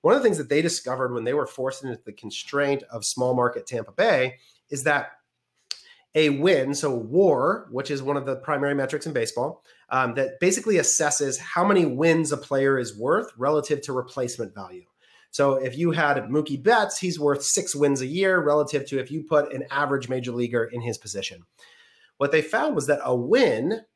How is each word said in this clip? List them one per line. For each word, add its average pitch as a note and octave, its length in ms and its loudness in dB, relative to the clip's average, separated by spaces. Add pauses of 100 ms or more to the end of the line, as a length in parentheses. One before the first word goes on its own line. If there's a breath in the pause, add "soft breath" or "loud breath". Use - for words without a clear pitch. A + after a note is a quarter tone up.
one F#3 120 6
of C#4 60 4
the B3 60 -2
things F3+ 120 4
that C3 100 -6
they D3 140 2
discovered C3 500 -2
when A2+ 120 -4
they B2+ 100 0
were C#3+ 120 0
forced C3 360 -6
into B2+ 220 -8
the G#2+ 80 -14
constraint C#3 760 -4
of A2 140 -10
small B2+ 300 -2
market A#2+ 320 0
Tampa A#2+ 260 -8
Bay C#3+ 440 2 (320 soft breath)
is C3+ 160 -8
that C#3+ 280 0 (1000 loud breath)
a D#3 160 4
win, C#3+ 440 2
so C#3 200 -2
war, D3 760 2
which C3+ 200 -6
is C3+ 120 -4
one C#3 140 -2
of C3 100 -4
the C3+ 100 -4
primary C#3+ 380 -2
metrics C#3 320 -2
in D#3 60 -6
baseball, B2 520 -4 (260 soft breath)
um, B2+ 240 0
that C3+ 260 -4
basically F#3 360 2
assesses C#3+ 640 0
how - 260 -2
many F#3+ 220 4
wins D#3+ 440 2
a D3 60 -2
player C3+ 420 0
is G#2+ 180 -6
worth D3+ 400 -2
relative C#3+ 460 0
to C#3+ 100 -8
replacement B2 640 -6
value. F#2 300 -16 (460 soft breath)
So C#3 240 2
if C3 220 -2
you E3 160 2
had C#3+ 240 2 (120)
Mookie C#3 340 -2
Betts, G#3+ 360 2
he's E3+ 220 -4
worth C#3 220 2
six - 320 -2
wins C#3+ 260 2
a C3 60 -4
year F#3 340 2
relative D3 460 0
to C3+ 120 -4
if C3 120 -6
you D3+ 120 -6
put D3 300 2
an C3 180 -6
average C#3 380 -2
major B2+ 240 -4
leaguer A#2+ 320 0
in A#2 160 -6
his A2+ 180 -6
position. F#2+ 460 -10 (720 soft breath)
What C#3 160 0
they D#3 100 4
found B3 320 -2
was C3 140 -2
that D3 160 2
a B2+ 100 0
win D3 680 2 (140)